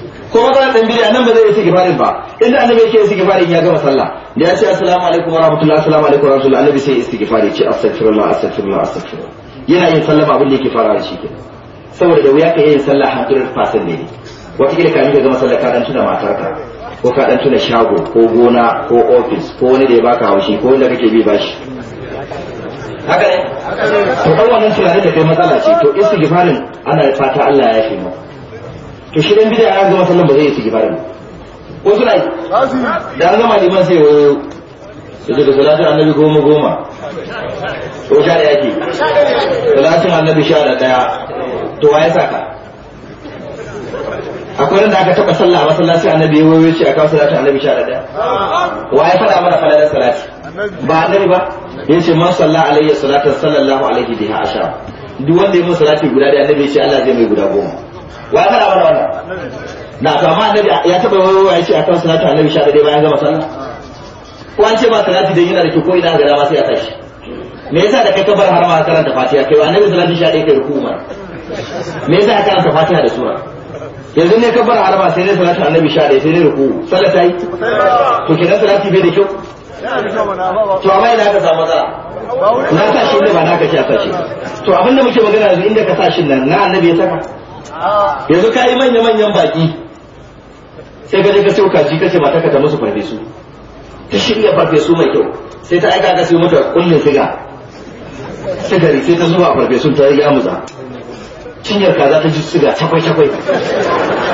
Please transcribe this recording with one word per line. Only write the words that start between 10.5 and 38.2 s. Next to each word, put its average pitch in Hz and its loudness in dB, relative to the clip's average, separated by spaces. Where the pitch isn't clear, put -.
yake 127 -4
fara 113 0
da - -4
shi - -10
kenan. - -14
Saboda 165 2
da 139 4
wuya 160 4
ka 165 0
yi 147 4
sallah 139 0
hundred 127 -2
percent 104 -2
ne. 82 -4
Wataƙila 156 0
ka 143 2
miƙa - 2
gama 131 2
sallah - 0
ka - -2
ɗan - 0
tuna 127 -4
matarka, - -4
ko 120 -2
ka 139 0
ɗan - 2
tuna 123 2
shago, 117 0
ko - 0
gona, 120 4
ko 120 0
ofis, 123 0
ko - -2
wani 131 4
da 120 2
ya 113 4
baka 117 0
haushi, 101 0
ko - -2
wanda 131 4
kake 113 0
bi 110 4
bashi. 104 0
Haka - 2
ne? 139 2
To 156 0
ɗan 214 4
wannan 220 2
tunanin 190 0
da 175 2
kai 160 2
matsala 226 2
ce, - 0
to 143 2
istighfarin 175 2
ana 151 -2
fata 139 -2
Allah 139 2
ya 113 2
yafe 107 -2
maka. - -10
To 156 -2
shi 196 2
dan 220 4
bid'a 226 2
ya 190 2
gama 185 2
sallan 170 2
ba 143 4
zai 151 4
yi 143 2
istighfarin 110 -2
ba. - -8
Ko - 0
suna 240 2
yi? - 2
Da 165 0
an 208 4
gama 226 2
liman 185 2
sai 175 2
wayo, 147 4
ya 139 -6
ce 143 2
da 135 4
salatin 151 2
annabi 151 2
goma 151 2
goma. 147 2
Ko - 0